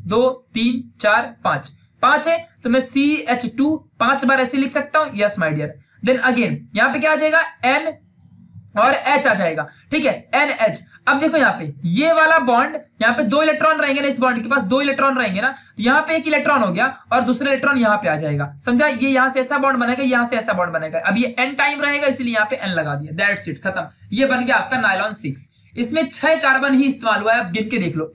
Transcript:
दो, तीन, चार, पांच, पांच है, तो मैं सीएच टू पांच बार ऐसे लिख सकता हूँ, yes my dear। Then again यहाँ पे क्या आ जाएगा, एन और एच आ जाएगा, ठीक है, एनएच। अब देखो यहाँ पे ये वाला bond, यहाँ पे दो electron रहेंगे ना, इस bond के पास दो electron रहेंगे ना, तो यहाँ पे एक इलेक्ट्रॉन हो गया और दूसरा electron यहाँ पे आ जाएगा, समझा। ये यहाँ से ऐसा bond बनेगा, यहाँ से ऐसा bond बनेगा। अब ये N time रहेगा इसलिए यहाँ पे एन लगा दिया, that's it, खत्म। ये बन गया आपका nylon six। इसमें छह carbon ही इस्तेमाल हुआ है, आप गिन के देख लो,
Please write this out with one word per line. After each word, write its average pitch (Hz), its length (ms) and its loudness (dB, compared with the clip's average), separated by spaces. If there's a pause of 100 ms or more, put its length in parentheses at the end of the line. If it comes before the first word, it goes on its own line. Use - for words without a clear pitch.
दो, 240 220 2 (260)
तीन, 233 280 0 (180)
चार, 214 340 2 (100)
पांच, 151 280 -4 (300)
पांच 294 260 2
है, 330 100 2 (260)
तो 240 60 -2
मैं 262 120 4
सीएच 254 760 0
टू 294 180 2 (260)
पांच 269 240 0
बार 269 160 4
ऐसे 254 180 -2
लिख 269 140 0
सकता 302 260 -2
हूँ, 302 160 0
yes 202 260 0
my 156 120 0
dear। 147 220 -6 (320)
Then 254 180 2
again 233 320 0 (200)
यहाँ 247 160 2
पे 302 60 -2
क्या 311 140 2
आ 311 40 2
जाएगा, 311 280 2 (220)
एन 302 280 0 (840)
और 254 160 4
एच 269 320 0
आ 226 80 4
जाएगा, 165 320 -2 (240)
ठीक 302 140 0
है, 233 80 2 (220)
एनएच। 254 460 0 (280)
अब 277 120 4
देखो 320 160 2
यहाँ 247 220 4
पे 151 140 -8 (160)
ये 285 240 2
वाला 320 280 6
bond, 254 360 0 (260)
यहाँ 233 120 2
पे 302 100 -2
दो 277 180 2
electron 311 380 2
रहेंगे 277 200 0
ना, 277 80 -2
इस 269 120 -2
bond 247 220 0
के 226 60 -8
पास 269 140 2
दो 240 200 0
electron 277 360 0
रहेंगे 202 220 -2
ना, 247 80 0 (280)
तो 208 60 -6
यहाँ 277 200 4
पे 320 140 -2
एक 302 120 -4
इलेक्ट्रॉन 277 340 2
हो 190 100 0
गया 214 140 0 (260)
और 247 100 4
दूसरा 254 260 0
electron 277 300 0
यहाँ 214 180 2
पे 185 120 -2
आ 151 80 0
जाएगा, 147 440 -4
समझा। 247 260 2
ये 262 220 0
यहाँ 262 200 2
से 262 120 -2
ऐसा 277 180 -2
bond 269 200 0
बनेगा, 247 240 -2
यहाँ 247 240 2
से 240 100 -2
ऐसा 220 160 -2
bond 175 200 -2
बनेगा। 160 280 -4
अब 196 180 0
ये 247 200 0
N 269 160 -2
time 285 280 -2
रहेगा 285 240 0
इसलिए 254 280 -2
यहाँ 214 160 2
पे 180 60 -4
एन 196 140 -4
लगा 151 240 -2
दिया, 147 220 -8
that's 196 320 -2
it, - 160 -10
खत्म। 185 220 -4 (260)
ये 262 140 0
बन 247 180 0
गया 240 120 0
आपका 262 240 -2
nylon 202 320 0
six। - 380 -8 (260)
इसमें 240 340 -2
छह 311 240 0
carbon 269 400 2
ही 269 100 4
इस्तेमाल 220 360 0
हुआ 220 120 2
है, 233 80 2
आप 185 120 -6
गिन 214 180 -4
के 233 80 -2
देख 170 180 -2
लो, 156 180 -6